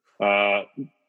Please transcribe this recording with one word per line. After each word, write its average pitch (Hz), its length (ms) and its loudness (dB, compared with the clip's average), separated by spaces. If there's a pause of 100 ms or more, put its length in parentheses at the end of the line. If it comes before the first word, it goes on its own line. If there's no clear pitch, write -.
(200)
Uh, 101 420 2 (480)